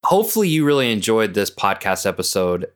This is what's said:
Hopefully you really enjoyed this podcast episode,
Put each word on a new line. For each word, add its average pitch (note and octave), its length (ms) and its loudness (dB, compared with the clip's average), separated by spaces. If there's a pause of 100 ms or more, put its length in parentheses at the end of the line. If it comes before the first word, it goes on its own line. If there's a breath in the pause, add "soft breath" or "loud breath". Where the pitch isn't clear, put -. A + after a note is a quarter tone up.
Hopefully G#3 440 2
you D#3 160 2
really C#3 280 2
enjoyed A2 400 0
this G2+ 180 0
podcast G2 560 -2
episode, F2+ 680 -2